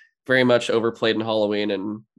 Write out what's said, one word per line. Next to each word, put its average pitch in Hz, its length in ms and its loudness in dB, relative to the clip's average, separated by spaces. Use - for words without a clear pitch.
very 127 180 2
much 123 240 2
overplayed 113 480 0
in 110 60 -4
Halloween 104 480 0
and, 104 320 -6